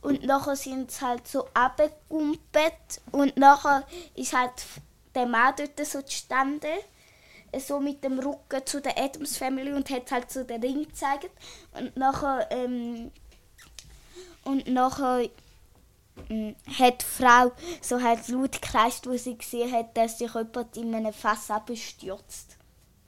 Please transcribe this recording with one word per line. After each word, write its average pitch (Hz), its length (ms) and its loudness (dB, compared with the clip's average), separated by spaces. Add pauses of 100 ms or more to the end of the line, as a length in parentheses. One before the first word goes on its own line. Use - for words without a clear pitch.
und - 220 0
nachher 269 320 2
sind 262 360 -8
sie - 120 -8
halt 247 240 -4
so - 280 -4
runtergekumpelt 302 1500 0 (100)
und 277 240 2
nachher 277 500 8 (300)
ist 254 160 -6
halt 247 220 2 (600)
der 247 120 0
Mann 240 320 4
dort 294 280 -6
so 277 160 -6
gestanden, 277 760 -2 (720)
äh, 262 80 -4
so 285 200 -4
mit 285 240 -4
dem 262 160 -2
Rücken 269 460 -6
zu 285 160 -4
der 277 160 -2
Addams 277 400 -4
Family 269 360 -4
und 277 160 -2
hat 247 220 -4
halt 247 200 -2
so 262 120 -6
den 233 180 -6
Ring 269 240 -2
gezeigt 285 440 -4 (440)
und - 240 -8
nachher, 269 540 0
ähm, 240 600 -4 (1300)
und 269 220 -2
nachher, 254 600 2 (1000)
ähm, 214 260 -4 (240)
hat 247 220 6
die - 40 -6
Frau 247 460 6 (300)
so 247 200 -2
halt 233 280 2
laut 262 240 -2
gekreischt, - 540 0
wo 247 100 -2
sie 240 200 -8
gesehen 240 340 -4
hat, 233 260 -2
dass 226 220 2
sich 233 140 -4
jemand 226 440 -6
in 233 180 -4
einem 220 180 -2
Fass 214 380 -2
abstürzt. - 1040 -10 (500)